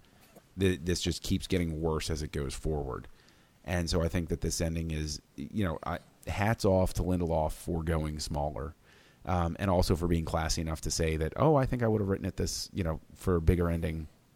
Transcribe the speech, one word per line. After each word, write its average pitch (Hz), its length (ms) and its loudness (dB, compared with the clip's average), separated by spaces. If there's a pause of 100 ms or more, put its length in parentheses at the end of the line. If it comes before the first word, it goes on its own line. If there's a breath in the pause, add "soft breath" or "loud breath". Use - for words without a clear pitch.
(600 soft breath)
Th-, 92 220 2
this 85 200 0
just - 220 -2
keeps 92 240 0
getting 82 340 0
worse 78 280 0
as 78 120 -2
it 73 100 -6
goes 69 220 -4
forward." 71 540 -4 (580 soft breath)
And 87 240 -2
so 87 140 2
I 82 40 2
think 82 220 -2
that 85 120 -2
this - 200 -2
ending 82 300 -2
is, 76 300 -4 (140)
you 76 300 -4
know, 82 200 -2
I, - 140 -4 (280)
hats 202 380 0
off 92 280 4
to - 100 0
Lindelof 82 500 0
for 85 300 -4
going 78 360 0
smaller, 73 560 -6 (500 soft breath)
um, 85 340 0
and 98 100 0
also 90 260 4
for 85 120 0
being 85 180 2
classy 80 360 0
enough 80 200 -4
to 85 100 -4
say 80 260 0
that, 78 180 -2
"Oh, 151 200 4
I 131 100 4
think 123 180 0
I 117 40 4
would 110 140 4
have 98 60 0
written 95 180 0
it 92 120 -6
this, - 360 -4
you 92 100 0
know, 80 160 -2 (160)
for 92 200 2
a 85 60 4
bigger 85 280 4
ending 82 380 -2 (280)